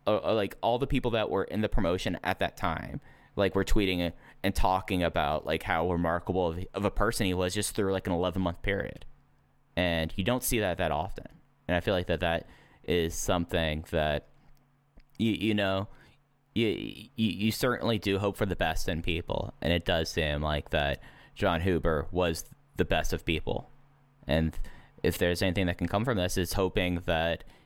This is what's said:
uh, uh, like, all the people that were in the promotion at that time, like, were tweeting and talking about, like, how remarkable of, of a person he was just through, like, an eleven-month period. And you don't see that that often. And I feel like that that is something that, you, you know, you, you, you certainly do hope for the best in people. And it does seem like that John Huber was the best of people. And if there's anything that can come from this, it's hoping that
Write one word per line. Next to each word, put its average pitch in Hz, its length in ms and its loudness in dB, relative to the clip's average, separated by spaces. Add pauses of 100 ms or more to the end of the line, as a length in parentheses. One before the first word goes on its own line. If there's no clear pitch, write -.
uh, 107 160 4
uh, 90 100 2
like, 107 280 0
all 117 180 2
the 135 80 0
people 123 240 0
that 110 180 0
were 95 140 0
in 98 180 -2
the 107 80 2
promotion 92 540 2
at 92 160 -2
that - 180 -2
time, - 440 -4 (340)
like, 98 200 2
were 98 100 2
tweeting 90 460 4 (320)
and 95 120 0
talking 92 480 2
about, 78 420 0
like, 80 180 -2
how 87 280 0
remarkable 87 560 0
of, 85 260 -4
of 101 120 -2
a 98 60 2
person 110 340 0
he 92 80 0
was 90 200 0
just 104 220 -4
through, 98 160 0
like, 95 160 -2
an 92 60 0
eleven-month 90 480 -2
period. - 440 -4 (680)
And 82 400 0
you 101 80 -2
don't 123 200 0
see 120 160 0
that 92 180 0
that 85 140 0
often. 76 360 -4 (400)
And 87 80 2
I 85 60 2
feel 107 120 0
like 90 140 0
that 82 140 0
that 85 260 -2 (360)
is 82 320 0
something 85 760 0
that, 76 380 0 (880)
you, 113 140 2
you 104 220 0
know, 98 360 0 (640)
you, 113 140 2
you, 55 480 -6
you 110 360 0
certainly 113 480 0
do 98 200 2
hope 101 180 0
for 110 80 0
the 92 100 -2
best 80 320 0
in 82 140 -2
people. - 600 -2
And 82 120 2
it 85 100 0
does 82 260 0
seem 73 320 0
like 76 280 -2
that 71 320 0 (320)
John 90 280 2
Huber 82 500 2
was 87 340 0 (320)
the 87 80 2
best 80 260 2
of 85 140 -4
people. - 440 -2 (580)
And 80 300 2 (460)
if - 140 2
there's 87 240 2
anything 92 240 2
that 85 120 0
can 87 100 -2
come 104 180 -2
from 123 120 0
this, 90 200 -2
it's 90 160 0
hoping 90 520 0
that 82 380 0 (220)